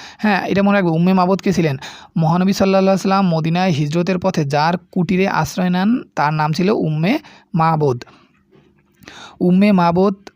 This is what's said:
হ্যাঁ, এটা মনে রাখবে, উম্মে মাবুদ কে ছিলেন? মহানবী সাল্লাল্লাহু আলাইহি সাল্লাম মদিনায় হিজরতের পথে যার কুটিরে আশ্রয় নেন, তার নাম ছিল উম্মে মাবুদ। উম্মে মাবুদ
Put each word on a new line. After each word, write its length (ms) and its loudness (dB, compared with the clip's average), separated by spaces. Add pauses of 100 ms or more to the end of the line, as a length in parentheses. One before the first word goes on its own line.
(180)
হ্যাঁ, 280 -2
এটা 160 0
মনে 120 2
রাখবে, 160 2
উম্মে 220 2
মাবুদ 280 2
কে 120 -2
ছিলেন? 240 0 (400)
মহানবী 360 0
সাল্লাল্লাহু 460 2
আলাইহি 40 -8
সাল্লাম 360 0
মদিনায় 320 0
হিজরতের 480 -2
পথে 260 -2
যার 300 0 (180)
কুটিরে 360 0
আশ্রয় 420 -4
নেন, 320 0 (120)
তার 200 0
নাম 180 -2
ছিল 180 0
উম্মে 480 -2 (360)
মাবুদ। 500 0 (1400)
উম্মে 320 4
মাবুদ 420 2 (220)